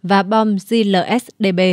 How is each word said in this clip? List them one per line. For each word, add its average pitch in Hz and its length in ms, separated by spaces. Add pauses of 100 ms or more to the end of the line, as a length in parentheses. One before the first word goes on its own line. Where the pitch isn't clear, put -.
và 196 200
bom 214 320 (140)
G - 40 (120)
L 196 100 (260)
S - 80 (100)
D 208 60 (100)
B 180 40 (140)